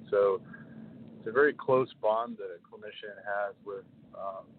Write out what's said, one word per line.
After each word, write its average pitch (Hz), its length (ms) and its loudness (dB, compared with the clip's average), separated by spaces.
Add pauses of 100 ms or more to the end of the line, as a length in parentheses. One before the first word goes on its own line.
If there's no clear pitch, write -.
So 98 320 6 (760)
it's - 100 -10
a 110 40 -6
very 135 220 6
close 127 360 2 (120)
bond 113 360 0
that 98 120 -8
a 85 140 -12
clinician 107 520 -14 (100)
has 101 300 -2 (100)
with, 98 200 -10 (300)
um, 95 300 -10 (140)